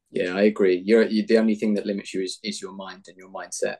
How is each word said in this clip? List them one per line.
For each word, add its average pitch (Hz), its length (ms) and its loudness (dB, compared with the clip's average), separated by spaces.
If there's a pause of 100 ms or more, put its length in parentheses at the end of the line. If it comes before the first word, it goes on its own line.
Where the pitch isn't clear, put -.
(100)
Yeah, 90 240 -4
I 98 80 2
agree. 98 420 4
You're, 110 220 4
you, 107 200 0
the 113 100 4
only 110 180 4
thing 107 200 -2
that 98 100 -4
limits 101 300 -6
you 95 80 -2
is, 92 200 -8
is 104 200 -8
your 95 100 -12
mind 95 360 -16
and 87 100 -20
your 95 120 -20
mindset 95 500 -6